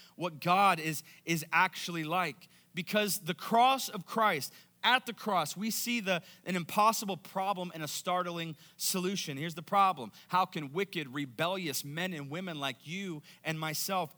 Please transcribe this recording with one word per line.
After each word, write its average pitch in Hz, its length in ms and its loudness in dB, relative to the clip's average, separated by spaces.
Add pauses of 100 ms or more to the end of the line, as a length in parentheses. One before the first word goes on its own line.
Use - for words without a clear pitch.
(160)
what 160 240 -6
God 185 400 6
is, 156 220 -4 (240)
is 165 260 0
actually 170 520 2
like. 165 440 -2 (260)
Because 208 440 0
the 170 160 -6
cross 254 560 4
of 190 160 -10
Christ 202 440 2 (360)
at 247 200 4
the 233 80 -6
cross, 180 420 0
we 214 140 -2
see 240 300 -2
the, 185 200 0 (240)
an 185 120 -2
impossible 208 600 2
problem 190 580 -4
and 160 80 -8
a 147 60 -4
startling 175 680 -2 (220)
solution. 180 600 -2
Here's 165 160 -4
the 165 80 -12
problem. 185 500 2 (160)
How 185 160 2
can 147 300 -6
wicked, 160 400 -4
rebellious 151 720 -2
men 170 260 -4
and 143 180 -8
women 165 300 -6
like 135 240 -4
you 170 380 -8 (200)
and 156 160 -4
myself 160 600 -2